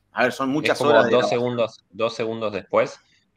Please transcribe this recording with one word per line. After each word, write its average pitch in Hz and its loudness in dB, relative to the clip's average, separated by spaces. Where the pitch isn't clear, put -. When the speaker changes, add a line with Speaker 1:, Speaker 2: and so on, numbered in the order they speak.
Speaker 1:
A 110 -2
ver, 123 0
son 135 -4
muchas 151 0
Speaker 2:
Es - -2
como 143 2
Speaker 1:
horas 120 6
de 113 0
Speaker 2:
dos 120 4
Speaker 1:
grabación. 123 0
Speaker 2:
segundos, 120 -4
dos 110 -4
segundos 113 -4
después, 104 -2